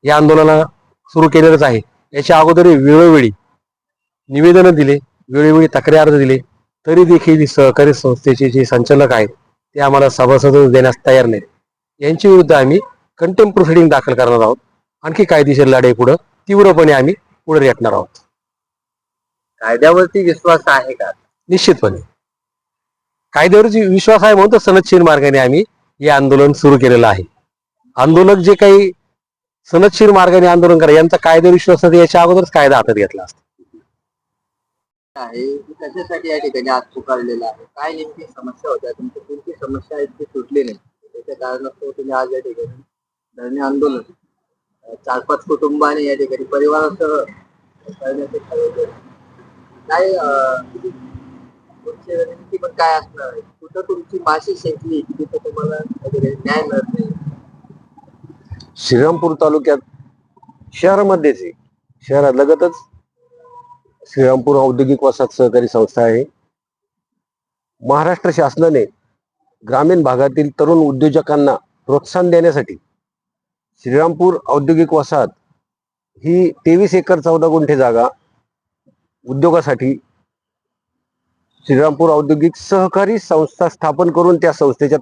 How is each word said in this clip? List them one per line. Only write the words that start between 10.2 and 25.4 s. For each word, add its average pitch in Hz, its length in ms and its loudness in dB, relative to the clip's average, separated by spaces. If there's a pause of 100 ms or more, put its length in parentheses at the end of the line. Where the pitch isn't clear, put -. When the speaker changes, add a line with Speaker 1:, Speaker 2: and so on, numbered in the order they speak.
Speaker 1:
देण्यास 127 220 2 (120)
तयार 131 200 4
नाहीत. 107 160 -4 (560)
यांच्या 165 320 0
विरुद्ध 175 220 6
आम्ही 143 280 2 (380)
कंटेम्प्ट 190 360 0
प्रोसिडिंग 170 340 2
दाखल 135 260 0
करणार 120 260 0
आहोत. 110 160 0 (460)
आणखी 160 220 -2
कायदेशीर 143 420 2
लढाई 127 260 2
पुढं 120 220 2 (340)
तीव्रपणे 180 440 4
आम्ही 139 220 0 (320)
पुढे 156 140 0
रेटणार 117 320 0
आहोत. - 260 -8 (1400)
Speaker 2:
कायद्यावरती 170 640 0
विश्वास 165 420 0
आहे 131 260 -2
का? 98 200 -10 (360)
Speaker 1:
निश्चितपणे 113 640 -2 (1200)
कायद्यावरती 208 540 2
विश्वास 196 340 2
आहे, 214 120 4
म्हणून 202 180 4
तर 226 60 4
सनदशीर 185 440 2
मार्गाने 143 360 2
आम्ही 131 220 0 (400)